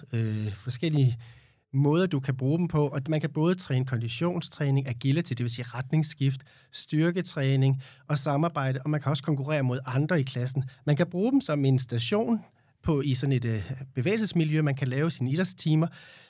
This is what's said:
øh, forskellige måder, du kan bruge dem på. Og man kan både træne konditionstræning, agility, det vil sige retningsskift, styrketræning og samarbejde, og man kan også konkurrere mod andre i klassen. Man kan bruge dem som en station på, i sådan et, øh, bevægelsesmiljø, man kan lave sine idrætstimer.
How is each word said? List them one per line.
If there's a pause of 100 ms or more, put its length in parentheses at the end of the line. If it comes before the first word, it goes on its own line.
(140)
øh,
forskellige (560)
måder,
du
kan
bruge
dem
på.
Og
man
kan
både
træne
konditionstræning,
agility,
det
vil
sige
retningsskift, (540)
styrketræning (240)
og
samarbejde,
og
man
kan
også
konkurrere
mod
andre
i
klassen. (220)
Man
kan
bruge
dem
som
en
station (440)
på,
i
sådan
et,
øh, (240)
bevægelsesmiljø,
man
kan
lave
sine
idrætstimer. (420)